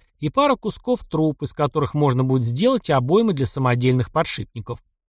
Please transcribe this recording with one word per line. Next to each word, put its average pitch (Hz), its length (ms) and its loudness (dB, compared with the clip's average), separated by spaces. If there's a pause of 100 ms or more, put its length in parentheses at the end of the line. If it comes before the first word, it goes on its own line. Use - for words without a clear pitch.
(200)
и 151 100 -4
пара 277 260 2
кусков - 500 -4
труб, 156 360 -2
из 143 120 -8
которых 147 420 -2
можно 135 280 2
будет 131 200 0
сделать 170 480 0
обоймы 170 420 2
для 135 140 -2
самодельных 127 640 0
подшипников. 120 680 -4 (380)